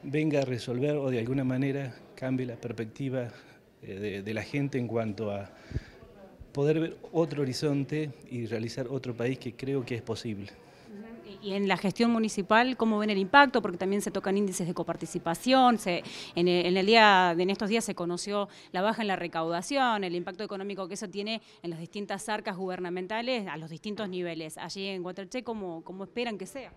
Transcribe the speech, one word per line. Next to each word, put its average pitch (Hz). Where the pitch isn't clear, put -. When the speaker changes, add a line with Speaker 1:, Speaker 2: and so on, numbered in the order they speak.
Speaker 1:
venga 147
a 135
resolver 127
o 139
de 123
alguna 131
manera 131
cambie 131
la 117
perspectiva, 120
eh, 98
de, 98
de 107
la 107
gente 143
en 123
cuanto 110
a 101
poder 156
ver -
otro 156
horizonte 143
y 120
realizar 113
otro 127
país 127
que 120
creo 135
que 123
es 110
posible. 104
Speaker 2:
Ujú. 214
Y, 196
y -
en 202
la 185
gestión 233
municipal, 226
¿cómo 220
ven 214
el 202
impacto? 254
Porque 185
también 196
se 196
tocan 196
índices 190
de 175
coparticipación, 175
se, 170
en 175
el, 175
en 180
el 190
día, 202
en 180
estos 196
días 226
se 196
conoció 190
la 185
baja 220
en 214
la 190
recaudación, 175
el 175
impacto 180
económico 190
que 202
eso 208
tiene 202
en 170
las 165
distintas 196
arcas 214
gubernamentales 185
a 147
los 160
distintos 196
niveles. 165
Allí 196
en 190
Guatraché, 185
¿cómo, 185
cómo 190
esperan 233
que 190
sea? 233